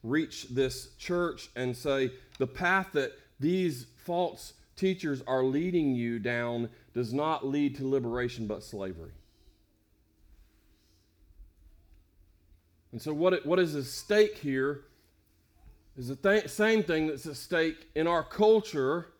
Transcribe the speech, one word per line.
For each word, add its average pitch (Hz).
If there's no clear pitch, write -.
reach 151
this 127
church 175
and 123
say, 135
"The 131
path 180
that 135
these 160
false -
teachers 175
are 131
leading 151
you 117
down 120
does 120
not 147
lead 143
to 135
liberation 123
but 95
slavery." 95
And 117
so 156
what 175
it, 151
what 180
is 156
at 135
stake 208
here 139
is 123
the 135
th-, 202
same 214
thing 160
that's 143
at 143
stake 165
in 160
our 170
culture 175